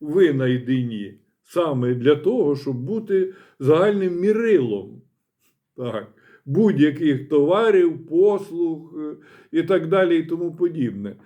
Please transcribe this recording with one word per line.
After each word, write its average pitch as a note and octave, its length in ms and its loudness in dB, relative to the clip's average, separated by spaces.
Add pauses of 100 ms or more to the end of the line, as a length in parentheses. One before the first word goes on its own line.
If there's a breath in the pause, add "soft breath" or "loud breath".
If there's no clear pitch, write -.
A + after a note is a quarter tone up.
винайдені B2+ 1160 0 (240)
саме C3 520 -2
для B2+ 220 4
того, F3 400 0
щоб C3 200 -6
бути F#3+ 580 -4 (240 loud breath)
загальним F3 640 2
мірилом, D3 840 0 (760)
так, A2+ 380 -8 (300 soft breath)
будь-яких D3 840 2
товарів, E3+ 760 2
послуг, E3 920 -2
е, D3+ 160 -10 (360 loud breath)
і D#3+ 100 0
так E3 260 0
далі, F3 300 2
і D#3 40 0
тому E3 340 -6
подібне. A#2 680 -4